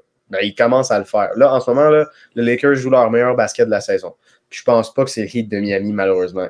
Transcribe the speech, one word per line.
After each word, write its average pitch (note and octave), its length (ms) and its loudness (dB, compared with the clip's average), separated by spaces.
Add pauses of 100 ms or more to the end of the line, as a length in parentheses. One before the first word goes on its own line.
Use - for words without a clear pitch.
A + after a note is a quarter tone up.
(280)
ben, F#2+ 140 -4
ils G#2 120 -4
commencent B2+ 360 2
à G#2+ 80 2
le G2 60 -4
faire. G#2 320 -2
Là, C3 160 4
en C3 80 0
ce - 100 -4
moment, C#3+ 180 4
là, D3+ 180 4 (280)
les A#2 80 -4
Lakers B2 320 0
jouent C3 160 -4
leur B2 200 4
meilleur A#2+ 260 0
basket A2+ 300 0
de A2 40 -6
la G#2 100 0
saison. F#2 340 -6 (340)
Puis - 120 -18
je - 40 -20
pense A#2 280 2
pas C3+ 120 0
que C3 60 -8
c'est A2+ 120 -6
le G2 120 -6
Heat A2 160 -4
de G#2 80 -4
Miami, G2+ 340 -4
malheureusement. F#2 580 -2